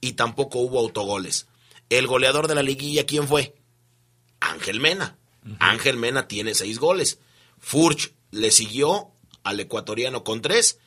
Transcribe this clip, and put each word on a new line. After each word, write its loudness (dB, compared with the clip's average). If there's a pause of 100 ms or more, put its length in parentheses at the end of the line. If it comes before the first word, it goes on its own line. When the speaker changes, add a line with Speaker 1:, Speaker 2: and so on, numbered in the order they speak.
Speaker 1:
y -6
tampoco -2
hubo 0
autogoles. -4 (420)
El 4
goleador 2
de 0
la 2
liguilla, -2
¿quién -2
fue? 0 (840)
Ángel -4
Mena. -2 (280)
Speaker 2:
Ujú. -12
Speaker 1:
Ángel 2
Mena -2
tiene -6
seis -4
goles. 0 (400)
Furch 2 (180)
le 0
siguió 2 (340)
al -4
ecuatoriano -6
con -4
tres 2